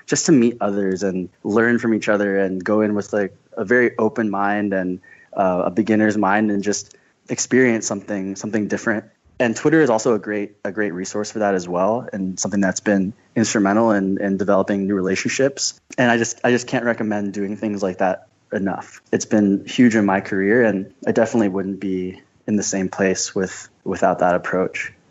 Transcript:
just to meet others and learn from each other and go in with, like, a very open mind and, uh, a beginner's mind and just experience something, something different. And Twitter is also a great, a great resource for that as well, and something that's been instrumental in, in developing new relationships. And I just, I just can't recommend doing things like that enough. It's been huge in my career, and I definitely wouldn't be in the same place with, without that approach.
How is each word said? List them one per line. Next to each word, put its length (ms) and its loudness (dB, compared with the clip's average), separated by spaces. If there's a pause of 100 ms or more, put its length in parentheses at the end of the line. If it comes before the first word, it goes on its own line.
just 200 -2
to 60 4
meet 300 4
others 400 -2
and 260 -4 (140)
learn 360 2
from 140 0
each 160 0
other 300 2
and 260 -2
go 160 2
in 140 2
with, 180 -4
like, 240 -2 (160)
a 140 -6
very 320 4
open 320 0
mind 420 -2
and, 260 -2 (380)
uh, 300 2
a 40 -2
beginner's 460 2
mind 340 2
and 120 -2
just 340 -4 (320)
experience 580 2
something, 500 -6
something 320 -4
different. 360 -2 (340)
And 160 0
Twitter 280 4
is 80 4
also 240 2
a 40 0
great, 460 -6
a 80 -4
great 200 -2
resource 380 -6
for 100 -6
that 140 2
as 140 -2
well, 420 0
and 300 -6
something 220 0
that's 180 0
been 320 0 (220)
instrumental 560 2
in, 280 0
in 200 -2
developing 480 0
new 80 0
relationships. 840 -2 (200)
And 120 4
I 60 4
just, 260 -2
I 80 2
just 160 2
can't 200 -2
recommend 480 -2
doing 200 -4
things 280 -4
like 160 -2
that 300 -2 (220)
enough. 520 -6 (100)
It's 140 -2
been 400 2
huge 280 4
in 120 4
my 160 0
career, 420 2
and 260 0 (160)
I 60 0
definitely 360 2
wouldn't 320 -4
be 420 -6 (240)
in 100 0
the 60 0
same 260 -2
place 460 -2
with, 340 -6 (160)
without 360 0
that 140 4
approach. 560 -4 (200)